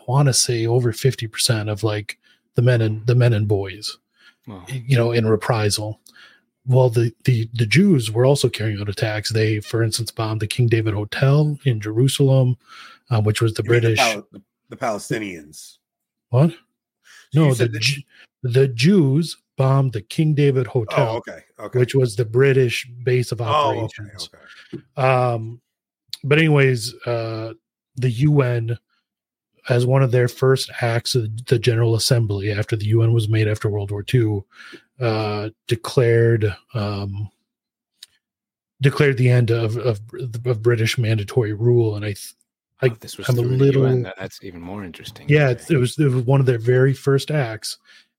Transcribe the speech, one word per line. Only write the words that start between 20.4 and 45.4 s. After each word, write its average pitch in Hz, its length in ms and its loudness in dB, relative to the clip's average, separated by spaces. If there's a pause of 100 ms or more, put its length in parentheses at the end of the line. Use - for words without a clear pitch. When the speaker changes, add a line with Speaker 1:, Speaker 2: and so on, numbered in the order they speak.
Speaker 1:
Hotel, - 420 -2
Speaker 3:
Oh, 113 80 -4
okay, 104 240 -12 (180)
okay. 110 200 -4
Speaker 1:
which 123 160 2
was 127 220 0
the 123 100 -2
British 127 600 2 (180)
base 123 280 -2
of 113 80 -8
Speaker 3:
Oh, 117 40 -4
okay, 127 80 -4
Speaker 1:
operations. 117 760 -4 (460)
Speaker 3:
okay. - 80 -16 (140)
Speaker 1:
Um, 123 640 0 (640)
but 143 160 2
anyways, 135 560 2 (120)
uh, 113 480 -6 (420)
the 127 140 0
U 139 320 4
N, 117 360 -2 (880)
as 123 180 2
one 135 160 4
of 131 100 2
their 123 160 2
first 131 420 0 (120)
acts 117 320 -2
of 110 320 -4
the 120 120 2
General 113 360 2
Assembly 107 580 0
after 104 240 -2
the 104 100 -4
U 113 160 2
N 113 100 4
was 113 160 0
made 110 200 2
after 107 220 -2
World 101 200 -4
War 101 120 -6
Two, 107 420 0 (560)
uh, 107 480 -2 (180)
declared, 117 880 2 (200)
um, 101 560 -6 (1500)
declared 139 340 2
the 123 140 4
end 120 200 4
of, 113 280 -2
of, 113 220 -2 (440)
of 117 180 -2
British 113 360 0
mandatory 107 560 -2
rule. 117 420 2
And 101 80 -8
I 104 40 -6
th-, - 260 -12 (480)
I, 131 60 2
Speaker 2:
Oh, 117 120 -2
this - 180 -18
was - 100 -6
Speaker 1:
I'm 127 100 2
a 120 40 0
Speaker 2:
through 123 80 -2
the 131 60 0
Speaker 1:
little 135 260 4
Speaker 2:
U 131 60 2
N. 127 140 2
That, 95 160 -10
that's 95 240 -12
even 87 180 -16
more 95 240 -12
interesting. - 440 -16
Speaker 1:
Yeah, 147 200 4